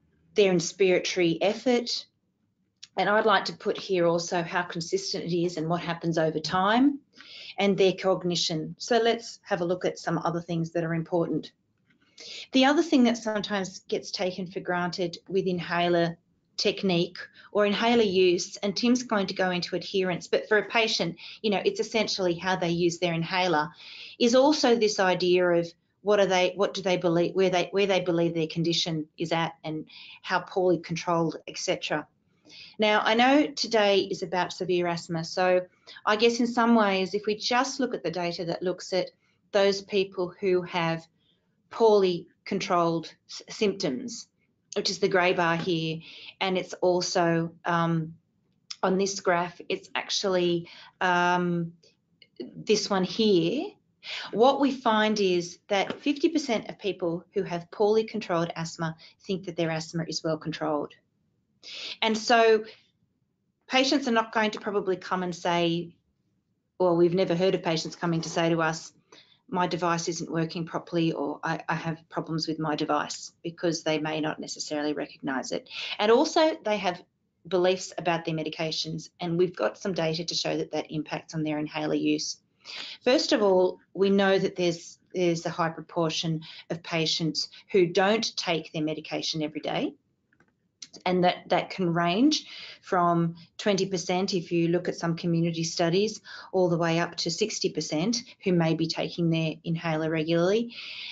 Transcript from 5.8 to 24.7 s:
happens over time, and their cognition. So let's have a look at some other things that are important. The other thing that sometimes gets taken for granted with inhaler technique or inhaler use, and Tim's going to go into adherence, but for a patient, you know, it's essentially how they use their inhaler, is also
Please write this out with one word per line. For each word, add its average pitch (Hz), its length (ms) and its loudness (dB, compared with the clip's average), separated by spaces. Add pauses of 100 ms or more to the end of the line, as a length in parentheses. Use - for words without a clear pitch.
happens 170 360 -4
over 160 220 0
time, 214 600 2 (580)
and 196 200 2
their 190 160 4
cognition. 170 840 -2
So 240 220 0
let's 233 420 -2
have 190 180 -4
a 175 60 -2
look 180 180 -2
at - 160 -4
some 170 200 -2
other 170 220 -2
things 165 300 -4
that 170 140 -2
are 165 80 -4
important. 165 580 -2 (1000)
The 262 120 6
other 302 180 4
thing 302 200 4
that 233 140 4
sometimes 208 640 -4
gets - 320 -6
taken 185 360 -4
for 175 140 -10
granted 175 560 -2 (100)
with 180 180 -2
inhaler 175 720 0 (400)
technique 190 600 0 (360)
or 208 120 2
inhaler 226 380 2
use, 185 540 2
and 202 180 -4
Tim's 247 280 2
going 196 240 0
to 180 60 -8
go 190 180 0
into 175 260 -4
adherence, 180 500 -2
but - 220 -2
for 220 80 6
a 202 80 2
patient, 220 500 0 (260)
you 220 80 0
know, 196 140 2
it's 202 160 0
essentially 208 540 -2
how 185 240 -2
they 170 140 0
use 170 280 0
their 170 140 0
inhaler, 165 560 0 (500)
is 240 160 4
also 262 400 6